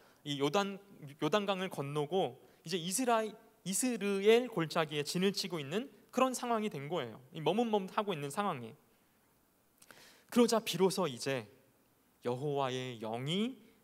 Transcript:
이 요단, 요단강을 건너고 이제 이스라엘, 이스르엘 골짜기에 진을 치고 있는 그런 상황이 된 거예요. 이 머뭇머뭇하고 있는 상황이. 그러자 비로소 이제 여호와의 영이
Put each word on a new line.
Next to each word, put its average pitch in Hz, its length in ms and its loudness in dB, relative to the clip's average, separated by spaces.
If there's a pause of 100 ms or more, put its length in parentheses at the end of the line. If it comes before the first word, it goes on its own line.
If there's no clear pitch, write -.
(240)
이 143 160 -4
요단, 196 400 0 (420)
요단강을 190 480 0
건너고 147 720 -2 (220)
이제 170 140 -4
이스라엘, 220 580 0 (280)
이스르엘 202 840 4
골짜기에 156 560 0
진을 185 300 0
치고 175 260 -4
있는 170 320 -6 (200)
그런 262 220 4
상황이 233 360 -2
된 139 200 -8
거예요. 131 320 -4 (100)
이 165 100 -10
머뭇머뭇하고 202 720 2
있는 143 160 -4
상황이. 139 440 -4 (1600)
그러자 226 300 6
비로소 185 480 2
이제 127 400 -4 (800)
여호와의 127 760 -2
영이 147 560 -2 (260)